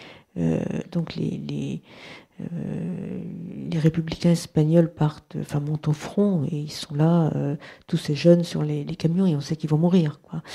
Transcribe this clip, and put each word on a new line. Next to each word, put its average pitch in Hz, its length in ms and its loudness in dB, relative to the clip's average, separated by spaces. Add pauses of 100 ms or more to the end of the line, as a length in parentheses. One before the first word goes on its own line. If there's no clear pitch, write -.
(380)
euh, - 220 0 (300)
donc 170 240 -4
les, - 340 -4
les, 143 340 -6 (580)
euh, - 800 -8 (500)
les 170 80 -2
républicains 160 540 2
espagnols 165 600 2
partent, - 480 -4
enfin, 147 200 -4
montent 151 260 -4
au 151 60 2
front, 190 580 0
et 151 80 -4
ils 151 140 -8
sont - 240 -10
là, 160 400 4
euh, 143 180 -2 (320)
tous 165 120 -2
ces 147 180 -2
jeunes 170 260 8
sur 160 220 -4
les, 147 180 -2
les 160 140 -8
camions, 175 300 2
et 156 100 4
on 143 40 0
sait 147 140 -4
qu'ils 156 160 -4
vont 151 80 4
mourir, 170 420 4
quoi. - 220 -12 (120)